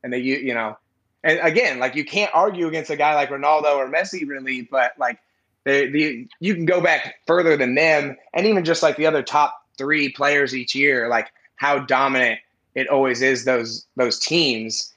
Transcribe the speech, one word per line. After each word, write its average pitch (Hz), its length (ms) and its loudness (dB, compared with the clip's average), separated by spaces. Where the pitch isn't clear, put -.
And 123 100 -8
they, 127 60 -4
you, 131 200 -2
you 127 140 -6
know, 113 240 -4
and 160 220 2
again, 160 340 2
like, 127 160 -2
you 147 100 -4
can't 202 300 -2
argue 180 320 2
against 160 240 -6
a 147 60 -4
guy 151 180 2
like 143 140 0
Ronaldo 147 480 2
or 131 120 -2
Messi, 170 380 -4
really, 131 360 -8
but, 123 360 0
like, 123 220 -4
the, 139 260 2
the, 143 400 -2
you 185 160 -2
can 165 80 -4
go 180 160 2
back 165 340 0
further 165 280 4
than 131 200 0
them, 147 400 2
and 190 120 0
even 202 180 2
just, 160 180 0
like, 151 140 2
the 151 100 0
other 156 160 2
top - 420 -2
three 143 300 0
players 139 480 0
each 123 180 -6
year, 135 340 2
like, 117 200 0
how 143 240 0
dominant 131 600 2
it 131 140 -4
always 135 340 2
is, 131 220 0
those, 117 500 -2
those 120 240 0
teams 120 760 -2